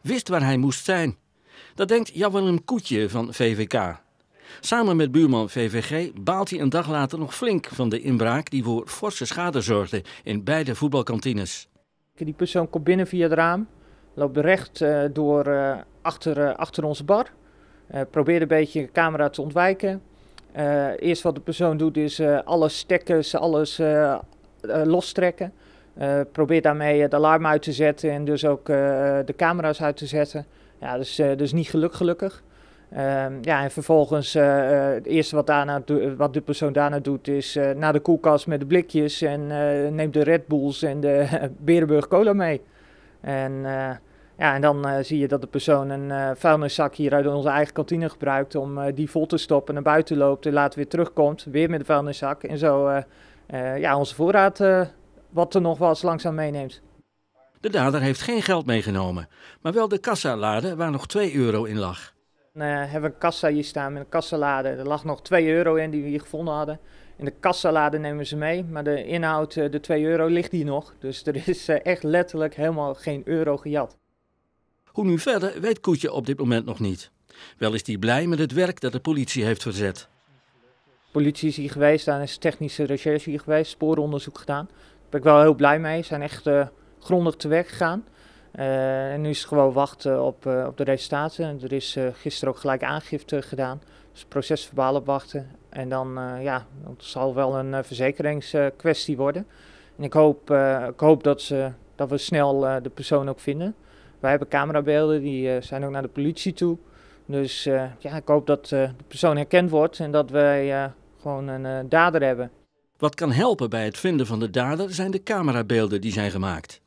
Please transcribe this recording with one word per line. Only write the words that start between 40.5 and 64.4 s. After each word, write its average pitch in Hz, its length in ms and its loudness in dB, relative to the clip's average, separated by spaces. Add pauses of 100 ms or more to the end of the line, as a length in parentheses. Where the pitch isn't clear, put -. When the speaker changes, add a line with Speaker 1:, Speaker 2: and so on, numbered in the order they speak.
Speaker 2:
en 147 180 -2
de 143 280 4 (140)
<laughs> 131 100 -6 (140)
Berenburg 151 420 4
Cola 202 260 4
mee. 165 280 0 (600)
En, 135 440 -4
eh, 135 300 -4 (420)
ja, 147 180 2
en 139 60 0
dan, 143 260 2
eh, 139 160 0
zie 151 160 -4
je 139 80 0
dat 135 140 0
de 131 60 -10
persoon 139 420 0
een, 139 220 -6
eh, 135 240 -2
vuilniszak 151 600 2
hier 143 180 0
uit 143 140 4
onze 143 220 0
eigen 147 240 0
kantine 165 360 -2
gebruikt 139 460 -2
om, 139 220 -4
eh, 139 180 -4
die 147 140 -4
vol 156 160 0
te 160 120 -2
stoppen, 143 360 0
naar 143 100 -6
buiten 156 340 2
loopt 139 280 2
en 147 80 0
later 143 240 2
weer 143 100 -4
terugkomt, 156 640 0
weer 160 180 2
met 160 100 -2
de 135 60 -8
vuilniszak. 143 580 -2
En 156 140 -6
zo, 143 300 4
eh, 139 140 2 (440)
eh, 131 320 -6
ja, 143 200 2
onze 143 180 -2
voorraad, 196 440 2
eh, 190 220 4 (480)
wat 170 260 0
er 185 60 4
nog 165 160 0
was, 160 240 2
langzaam 165 340 -2
meeneemt. 147 460 -6 (800)
Speaker 1:
De 214 100 -4
dader 139 320 2
heeft 135 200 0
geen 233 200 -2
geld 165 240 0
meegenomen, 95 600 -2 (340)
maar 160 120 -4
wel 220 140 2
de 196 100 -2
kassalade 131 800 -2
waar 160 160 -2
nog 139 160 -4
twee 190 280 -2
euro 113 280 2
in 107 140 -4
lag. 95 360 -6 (400)
Speaker 2:
Dan, 151 140 -6
eh, 147 100 -2
hebben 143 240 -4
we 151 60 -2
een - 100 -6
kassa 170 320 0
hier 147 140 0
staan 143 300 -8
met 143 80 -10
een - 80 -16
kassalade. 143 600 -2